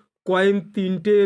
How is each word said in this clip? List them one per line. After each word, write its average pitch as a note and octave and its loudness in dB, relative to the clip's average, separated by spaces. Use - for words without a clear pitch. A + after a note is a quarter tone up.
কয়েন F#3+ 0
তিনটে F#3+ -2